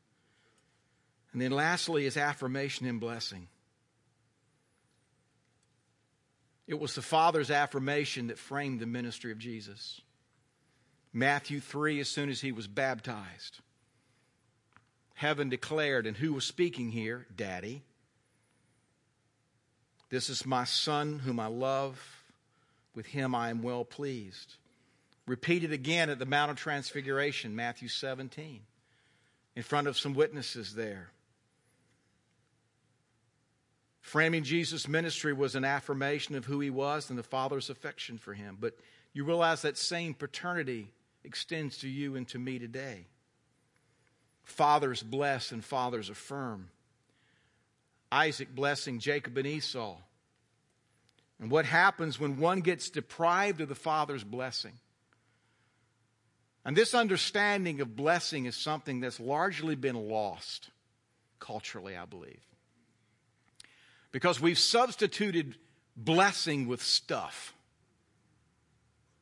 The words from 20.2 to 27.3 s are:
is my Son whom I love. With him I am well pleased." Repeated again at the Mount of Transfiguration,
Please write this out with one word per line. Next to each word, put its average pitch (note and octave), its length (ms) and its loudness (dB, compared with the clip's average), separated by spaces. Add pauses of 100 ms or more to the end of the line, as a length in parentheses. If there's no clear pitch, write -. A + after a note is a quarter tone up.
is B2+ 160 -4
my B2+ 200 2
Son D3+ 560 0
whom B2+ 200 -2
I A2 60 -2
love. C3 760 -2 (720)
With A2 120 -10
him C3 280 -2
I A#2 140 2
am A#2 140 -2
well B2 220 -2
pleased." A#2+ 720 -8 (680)
Repeated E3 460 2
again D3+ 380 2
at C3 80 -2
the C3 80 -2
Mount D3 240 4
of C#3+ 60 -4
Transfiguration, C#3 1000 -2